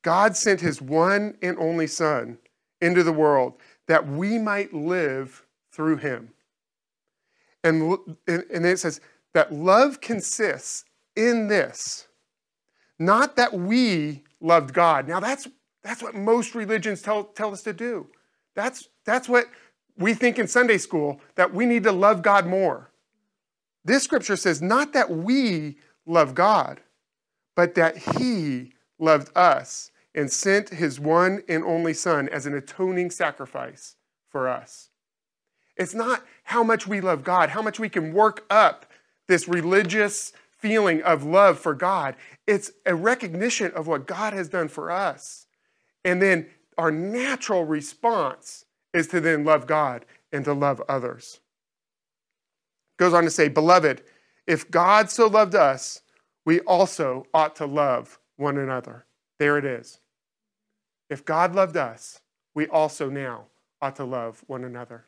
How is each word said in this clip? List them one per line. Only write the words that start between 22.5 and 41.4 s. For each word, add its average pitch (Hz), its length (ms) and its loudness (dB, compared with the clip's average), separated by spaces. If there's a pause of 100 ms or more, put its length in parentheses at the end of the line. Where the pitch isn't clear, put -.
This 262 200 2
scripture 214 320 -2
says 160 260 0
not 254 320 0
that 254 160 2
we 175 680 -2 (280)
love 156 300 2
God, 180 460 2 (720)
but 175 200 2
that 165 220 2
he 156 760 -4 (260)
loved 151 360 2
us 147 560 2 (220)
and 139 180 -4
sent 202 380 0
his 151 300 -4
one 175 480 2
and 170 160 -2
only 165 300 -2
son 147 360 -2
as 139 160 -8
an 143 80 -6
atoning 180 580 -4
sacrifice 143 840 -10 (340)
for 131 180 -4
us. - 420 -10 (880)
It's 185 160 -6
not 226 300 -4 (200)
how 233 200 0
much 226 240 0
we 202 140 -4
love 165 220 -2
God, 180 260 2
how 196 120 -6
much 214 180 -6
we 226 100 -6
can 160 240 -4
work 208 360 2
up 202 360 4 (420)
this 175 200 2
religious 190 840 0 (200)
feeling 208 520 0
of 156 200 2
love 180 360 6